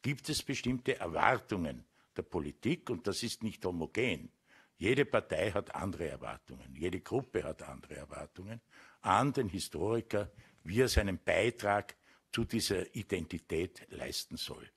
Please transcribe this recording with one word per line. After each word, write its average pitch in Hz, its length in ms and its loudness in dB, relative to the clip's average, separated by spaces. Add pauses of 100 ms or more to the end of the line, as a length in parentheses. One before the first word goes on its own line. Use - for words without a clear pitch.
gibt 139 280 -4
es 151 120 0
bestimmte 127 580 -2
Erwartungen 82 840 2 (320)
der - 60 -4
Politik 82 680 -2
und 101 180 -2
das 101 160 -2
ist 113 200 -6
nicht 104 220 -4
homogen. 90 680 0 (460)
Jede 127 260 4
Partei 101 480 2
hat - 240 -2
andere 85 320 -2
Erwartungen, 64 680 -10
jede 85 280 -2
Gruppe - 420 -2
hat 76 200 -6
andere 71 320 -14
Erwartungen 73 680 -12 (400)
an 117 320 6
den 123 160 2
Historiker, 101 840 0 (320)
wie 98 160 0
er 127 80 8
seinen 98 300 2
Beitrag 101 760 2 (360)
zu 117 140 0
dieser 101 500 0
Identität 87 920 -2
leisten - 480 -8
soll. - 400 -10